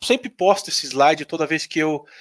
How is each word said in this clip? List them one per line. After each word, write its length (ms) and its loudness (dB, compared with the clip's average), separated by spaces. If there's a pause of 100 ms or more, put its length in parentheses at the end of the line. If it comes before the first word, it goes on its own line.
sempre 260 0
posto 400 0
esse 160 -4
slide 400 2
toda 220 -4
vez 180 -4
que 140 -4
eu, 260 -2 (160)